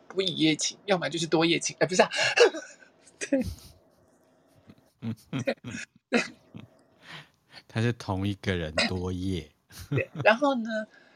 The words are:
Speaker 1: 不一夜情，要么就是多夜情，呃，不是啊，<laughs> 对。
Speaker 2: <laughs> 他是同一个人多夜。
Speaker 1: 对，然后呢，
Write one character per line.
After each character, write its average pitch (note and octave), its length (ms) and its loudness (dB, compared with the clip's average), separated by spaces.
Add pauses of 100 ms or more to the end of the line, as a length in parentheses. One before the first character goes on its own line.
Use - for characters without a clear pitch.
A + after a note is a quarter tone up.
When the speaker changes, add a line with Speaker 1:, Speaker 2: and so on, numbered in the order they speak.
Speaker 1:
不 F#3 120 -2
一 E3+ 140 -2
夜 D3+ 200 4
情， - 300 -4
要 G3 100 4
么 D3 140 -2
就 E3 80 -4
是 E3 80 -2
多 D#3+ 180 4
夜 E3 140 4
情， - 220 -6
呃， D#3 80 4
不 F3+ 80 -4
是 G#3 80 6
啊， - 60 4 (520)
<laughs> - 560 -20
对。 C4 260 -2 (1600)
Speaker 2:
<laughs> B2+ 540 -6 (2000)
他 A2+ 140 -2
是 A#2+ 120 2
同 G2 340 -4
一 G2+ 80 0
个 F#2+ 200 -2
人 D#2+ 180 -4 (140)
多 F#2 240 -4
夜。 F2+ 400 -4 (380)
Speaker 1:
对， C#3 200 -2 (140)
然 A3 120 6
后 C#4 200 0
呢， A3 320 -6 (280)